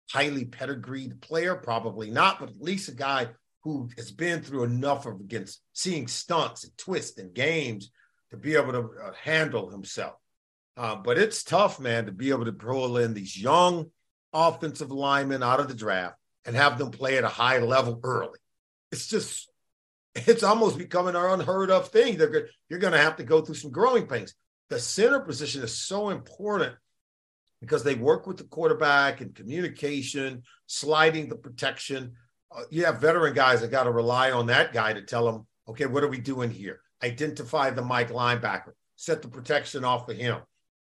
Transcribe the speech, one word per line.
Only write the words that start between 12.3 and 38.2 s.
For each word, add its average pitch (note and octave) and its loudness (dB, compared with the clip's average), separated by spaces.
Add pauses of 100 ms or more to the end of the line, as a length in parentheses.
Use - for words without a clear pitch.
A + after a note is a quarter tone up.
to A2+ -4
pull B2 -2
in A#2 2
these G2 -10
young D#3+ 4 (440)
offensive D#3+ 0
linemen C#3 0
out B2+ 4
of C#3+ 0
the C3 -10
draft F#2+ -2 (300)
and A#2+ -4
have C#3 6
them C3 -4
play C3 -2
at A#2+ 2
a A2 2
high B2 2
level A#2+ 2
early. A#2 -4 (540)
It's - -8
just, - -6 (640)
it's A3+ 4
almost G3+ 4
becoming F3+ 0
an F3 2
unheard F#3 0
of F#3 4
thing. A3+ 4
They're D3+ 6
go-, D3+ 0 (240)
you're F3+ -6
gonna F3+ 4
have D#3 6
to D#3 -10
go D#3 6
through D#3 -8
some D3 -10
growing G#3+ 4
pains. G#2+ -6 (360)
The B2+ -4
center B3+ 4
position C3+ -6
is A2+ -8
so G3+ -4
important F#3 -4 (840)
because B2+ 0
they C3+ 2
work D3+ 2
with F#3+ -8
the F#3+ -16
quarterback C#3+ 2
and A2 -14
communication, C3+ -6 (240)
sliding D#3 2
the D3 -10
protection. C3+ -6 (420)
Uh, - -12
you E3 0
have A#2 2
veteran D#3 4
guys B2+ 6
that A2+ -4
gotta B2 2
rely A#2+ 2
on A#2+ 2
that C#3+ 4
guy A2 0
to G#2 -10
tell A#2 -2
them, A2+ -2 (200)
"Okay, A#2+ -6
what C3+ 0
are D3 4
we C3 -8
doing B2 -4
here?" - -12 (220)
Identify C#3 -2
the B2 -4
Mike B2 0
linebacker, A#2+ -2 (240)